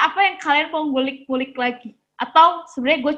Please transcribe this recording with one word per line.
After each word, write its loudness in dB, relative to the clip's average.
apa 0
yang 2
kalian 0
mau -4
ngulik-ngulik -4
lagi? -6
Atau 4
sebenarnya -2
gue -2